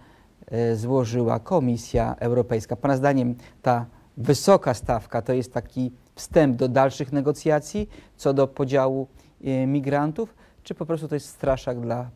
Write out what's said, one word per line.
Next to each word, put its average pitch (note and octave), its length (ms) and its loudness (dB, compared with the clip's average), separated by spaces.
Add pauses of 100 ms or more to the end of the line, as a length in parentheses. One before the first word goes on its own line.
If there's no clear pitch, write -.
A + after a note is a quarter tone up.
(460)
e, A#2 300 0
złożyła A#2+ 640 0
Komisja A#2+ 800 0
Europejska. A#2+ 560 0
Pana C#3 200 2
zdaniem C3 380 2 (280)
ta A#2+ 240 0 (300)
wysoka C#3+ 580 4
stawka A#2 480 -4
to B2+ 100 -2
jest B2 200 -2
taki B2+ 400 -4 (220)
wstęp C#3+ 420 2
do B2+ 120 0
dalszych C3 440 2
negocjacji D3 760 0 (280)
co C#3 180 0
do C3+ 120 4
podziału, C3+ 600 0 (380)
e, C3 220 0
migrantów, C#3+ 680 -2 (280)
czy - 120 -10
po E3 120 -8
prostu D#3 220 -4
to D3+ 60 -6
jest C#3+ 140 -6
straszak C3 520 -4
dla A#2+ 360 -6